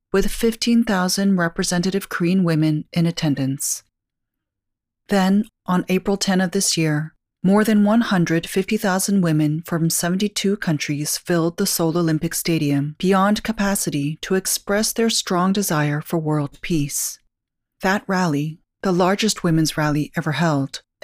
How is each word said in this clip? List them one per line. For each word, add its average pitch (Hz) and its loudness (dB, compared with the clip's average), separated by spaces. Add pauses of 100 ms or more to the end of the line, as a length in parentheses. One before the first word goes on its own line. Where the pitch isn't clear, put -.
(120)
with - 2
fifteen 233 2
thousand 190 0
representative 180 -2
Korean 185 0
women 156 2
in 170 2
attendance. 139 -2 (1300)
Then, 196 2 (200)
on 180 0
April 185 0
ten 190 0
of 185 0
this - 0
year, 156 0 (300)
more 202 6
than 208 4
one 214 4
hundred 165 0
fifty 196 -2
thousand 196 0
women 156 2
from 165 0
seventy-two 196 -2
countries 147 -4
filled 170 0
the 196 0
Seoul 165 0
Olympic 160 0
Stadium 147 -2
beyond 196 2
capacity 196 -2
to - -2
express 202 -2
their 226 0
strong 190 0
desire 151 0
for 170 -4
world 151 -4
peace. - -4 (640)
That 196 0
rally, 160 -2 (240)
the 190 0
largest 190 0
women's 160 2
rally 151 -2
ever 160 -2
held, 143 -2 (220)